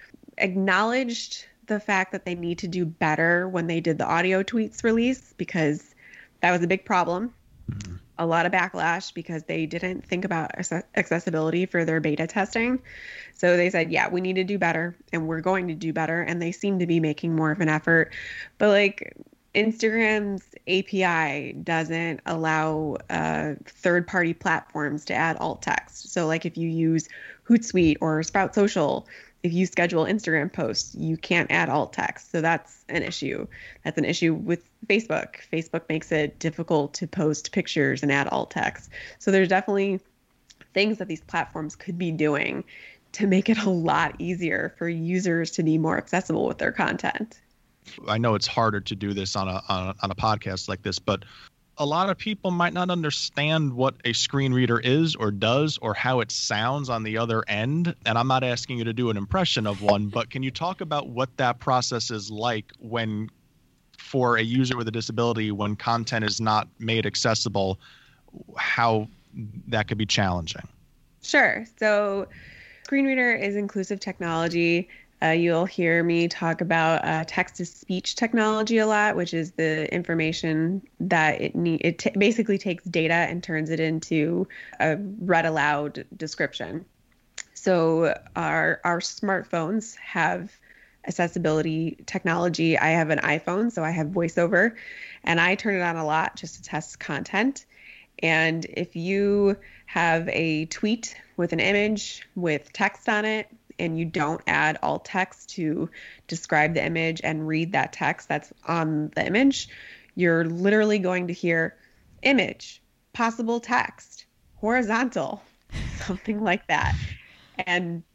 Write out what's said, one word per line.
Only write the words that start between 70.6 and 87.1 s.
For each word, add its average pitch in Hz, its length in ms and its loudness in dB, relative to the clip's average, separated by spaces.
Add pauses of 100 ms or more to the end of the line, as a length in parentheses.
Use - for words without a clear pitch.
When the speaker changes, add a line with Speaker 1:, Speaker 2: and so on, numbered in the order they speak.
Speaker 1:
Sure. 226 420 2 (140)
So 208 480 2 (580)
screen 277 220 2
reader 254 260 2
is 202 220 -2
inclusive 202 460 -4
technology. 170 880 0 (320)
Uh, 165 100 4
you'll 170 340 4
hear 170 400 2
me 170 240 4
talk 165 320 -2
about, 165 440 2
uh, 160 220 0
text-to-speech - 880 -4
technology 220 640 2
a 214 80 4
lot, 208 300 4
which 175 180 -2
is 165 180 -2
the 156 400 -2
information 165 880 0 (200)
that 170 400 2
it - 160 -2
ne-, 170 240 2
it 165 180 0
t-, - 180 -2
basically 208 400 4
takes 180 280 -6
data 165 300 0
and 170 280 0
turns 156 260 -2
it 160 120 -2
into 160 640 0 (320)
a 156 180 2 (240)
read 175 240 4
aloud 147 600 0 (120)
description. 151 680 -6 (720)